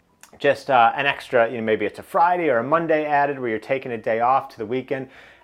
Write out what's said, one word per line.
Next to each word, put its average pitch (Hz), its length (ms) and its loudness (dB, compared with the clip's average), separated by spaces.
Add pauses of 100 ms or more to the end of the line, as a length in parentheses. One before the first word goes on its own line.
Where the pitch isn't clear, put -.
(380)
just, - 300 0
uh, 120 260 6
an 139 120 -2
extra, 127 440 0
you 127 60 -8
know, 113 60 -6
maybe 107 240 0
it's - 120 -8
a 98 40 -14
Friday 175 480 0
or 120 80 2
a 120 60 0
Monday 156 420 0
added 143 320 0
where 123 100 -6
you're 110 100 -4
taking 110 340 -6
a 113 60 -6
day 113 220 -2
off 127 300 0
to - 80 -20
the 110 80 -8
weekend 131 420 -6 (360)